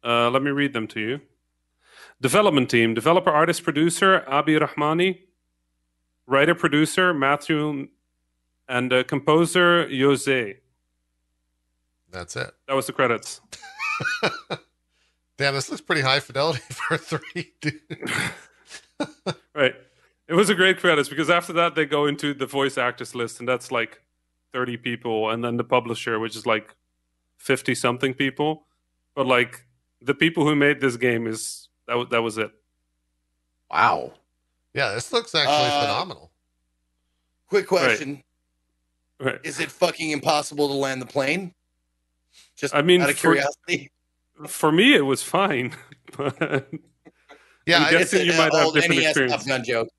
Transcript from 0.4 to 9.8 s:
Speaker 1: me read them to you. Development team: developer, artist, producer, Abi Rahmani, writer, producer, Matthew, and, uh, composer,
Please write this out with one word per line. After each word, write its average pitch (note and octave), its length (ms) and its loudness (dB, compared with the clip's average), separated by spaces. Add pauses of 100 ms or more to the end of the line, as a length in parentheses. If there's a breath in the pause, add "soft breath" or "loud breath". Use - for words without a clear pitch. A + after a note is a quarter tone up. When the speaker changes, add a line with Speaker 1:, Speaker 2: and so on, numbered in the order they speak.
Speaker 1:
me C#3+ 80 -2
read C#3 220 -2
them A2 160 -4
to A2+ 120 -8
you. B2 200 -6 (1000 loud breath)
Development C#3 480 2
team: A2+ 260 2
developer, E3 360 2
artist, E3 340 2
producer, E3+ 640 2
Abi D3 300 2
Rahmani, D#3+ 640 0 (1040)
writer, C#3+ 280 4
producer, E3 600 2
Matthew, D3 720 -2 (800)
and, B2 240 -2
uh, B2+ 120 4
composer, E3+ 840 2